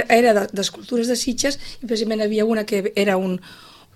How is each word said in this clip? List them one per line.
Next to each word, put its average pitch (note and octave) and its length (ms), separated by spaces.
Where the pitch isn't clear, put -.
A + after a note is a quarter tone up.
era A#3 240
de, G3+ 160
d'escultures A#3 580
de B3 80
Sitges, C#4 440
i - 80
precisament A3 400
havia G#3+ 200
una A3 200
que G#3 300
era G3+ 220
un, F#3 200